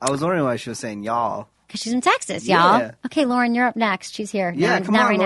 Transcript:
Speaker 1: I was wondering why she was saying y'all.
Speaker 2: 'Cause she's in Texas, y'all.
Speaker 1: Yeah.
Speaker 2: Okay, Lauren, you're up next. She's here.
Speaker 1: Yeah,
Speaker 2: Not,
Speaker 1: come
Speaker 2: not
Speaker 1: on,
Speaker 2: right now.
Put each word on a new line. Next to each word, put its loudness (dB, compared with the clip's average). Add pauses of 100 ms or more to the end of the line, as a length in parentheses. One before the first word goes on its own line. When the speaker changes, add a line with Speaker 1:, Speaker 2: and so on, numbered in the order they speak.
Speaker 1:
I 0
was -2
wondering 0
why 0
she -8
was -8
saying -8
y'all. -2 (220)
Speaker 2:
'Cause -10
she's -4
in 0
Texas, -2
y'all. 6
Speaker 1:
Yeah. -4 (140)
Speaker 2:
Okay, 0
Lauren, 0
you're 2
up -4
next. -2
She's -8
here. -2
Speaker 1:
Yeah, 2
Speaker 2:
Not, -6
Speaker 1:
come 0
Speaker 2:
not 6
Speaker 1:
on, 2
Speaker 2:
right 2
now. 2